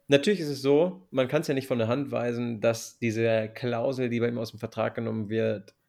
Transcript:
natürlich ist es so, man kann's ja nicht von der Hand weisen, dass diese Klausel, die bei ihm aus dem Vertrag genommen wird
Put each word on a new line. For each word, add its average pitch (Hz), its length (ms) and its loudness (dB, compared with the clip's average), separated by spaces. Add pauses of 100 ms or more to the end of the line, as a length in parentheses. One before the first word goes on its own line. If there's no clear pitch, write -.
natürlich 143 320 4
ist 151 100 -4
es 135 120 -6
so, 151 500 2
man 131 160 2
kann's 156 200 -2
ja 151 60 2
nicht 135 140 -2
von 127 100 0
der 113 120 0
Hand 127 220 -2
weisen, 120 500 -4
dass 113 380 0
diese 113 540 2
Klausel, 123 560 -2
die 117 120 0
bei 120 80 2
ihm 120 80 -4
aus 113 140 -6
dem 110 80 -14
Vertrag 113 360 -4
genommen 110 340 -4
wird 110 440 -2 (160)